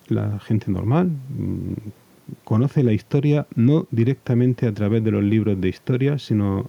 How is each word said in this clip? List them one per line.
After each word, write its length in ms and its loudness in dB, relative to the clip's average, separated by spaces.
la 320 -4
gente 320 -2
normal, 360 0
mm, 640 -6
conoce 400 2
la 100 4
historia 640 0
no 380 2
directamente 720 0
a 80 0
través 300 0
de 80 2
los 100 2
libros 380 2
de 80 0
historia, 500 -2
sino 500 -2